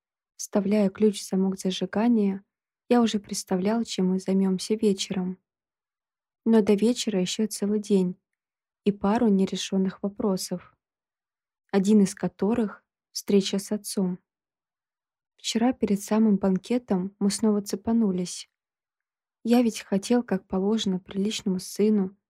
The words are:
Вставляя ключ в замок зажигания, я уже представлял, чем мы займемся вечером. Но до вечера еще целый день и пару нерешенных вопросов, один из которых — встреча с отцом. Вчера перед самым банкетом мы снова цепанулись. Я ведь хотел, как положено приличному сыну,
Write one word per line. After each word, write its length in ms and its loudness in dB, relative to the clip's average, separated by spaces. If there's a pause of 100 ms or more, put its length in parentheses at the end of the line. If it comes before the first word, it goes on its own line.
(360)
Вставляя 540 0
ключ 300 0
в 80 -12
замок 300 0
зажигания, 880 0 (480)
я 80 6
уже 180 2
представлял, 680 -2
чем 240 -2
мы 100 0
займемся 560 0
вечером. 640 -2 (1040)
Но 160 6
до 140 4
вечера 460 0
еще 260 -2
целый 340 -4
день 380 0 (680)
и 80 2
пару 360 0
нерешенных 760 0
вопросов, 760 -4 (920)
один 320 6
из 120 2
которых — 680 -2 (280)
встреча 460 0
с 140 -8
отцом. 460 -4 (1160)
Вчера 360 0
перед 280 -2
самым 360 2
банкетом 840 -2
мы 120 0
снова 320 0
цепанулись. 840 -2 (960)
Я 180 4
ведь 180 -2
хотел, 420 0
как 240 -4
положено 540 -2
приличному 580 -4
сыну, 580 0 (140)